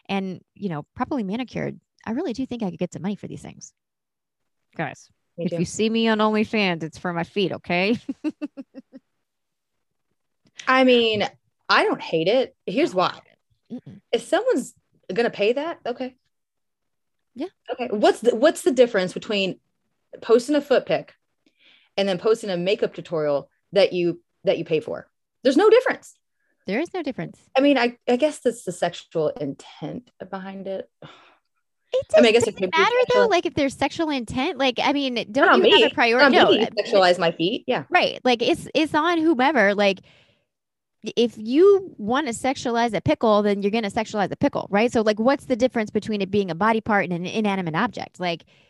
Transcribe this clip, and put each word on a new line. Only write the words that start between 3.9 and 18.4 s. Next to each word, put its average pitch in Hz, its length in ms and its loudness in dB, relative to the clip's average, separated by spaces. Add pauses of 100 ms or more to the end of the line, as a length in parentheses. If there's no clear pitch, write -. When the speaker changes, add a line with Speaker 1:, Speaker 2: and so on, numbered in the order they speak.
Speaker 1:
Guys, - 340 -10 (260)
Speaker 2:
Me 170 100 -8
Speaker 1:
if 175 60 -4
Speaker 2:
too. 170 60 -6
Speaker 1:
you 165 80 -2
see 220 240 -2
me 226 180 0
on 220 120 0
OnlyFans, 214 640 0
it's 160 160 -10
for 180 120 -6
my 170 120 -4
feet, 185 300 -4
okay? 185 440 -2 (260)
<laughs> 302 60 -4 (2500)
Speaker 2:
I 262 160 4
mean, 226 440 4 (400)
I 233 160 4
don't 403 180 -2
hate 165 260 -2
it. 247 280 0 (100)
Here's 262 260 0
Speaker 1:
I - 20 -14
don't 180 40 -2
Speaker 2:
why. 175 160 0
Speaker 1:
hate - 100 -20 (540)
it. - 120 -18
Mm-mm. 202 120 -20 (100)
Speaker 2:
If - 120 0
someone's 392 500 -2 (400)
gonna 226 160 0
pay 208 240 0
that, 302 320 -6
okay. 254 300 -8 (1200)
Speaker 1:
Yeah. 285 120 -10 (240)
Speaker 2:
Okay. 262 200 -6
What's 254 300 2
the, 233 140 2
what's 254 280 2